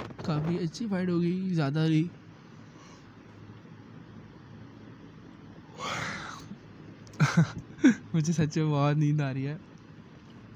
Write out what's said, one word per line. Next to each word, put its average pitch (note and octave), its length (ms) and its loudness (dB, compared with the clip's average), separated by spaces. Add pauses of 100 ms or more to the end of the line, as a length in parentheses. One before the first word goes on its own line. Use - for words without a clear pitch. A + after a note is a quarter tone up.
(260)
काफ़ी D#3+ 320 0
अच्छी F3 280 -2
fight F#3 240 0
होगी, F3 400 2
ज़्यादा D#3+ 380 2
नहीं। D#3+ 200 6 (4000)
<laughs> - 960 4
मुझे E3 180 4
सच D3+ 260 2
में D#3 120 4
बहुत D3 260 4
नींद D3+ 240 4
आ C#3 100 0
रही C3 140 -2
है। D3 140 -4 (960)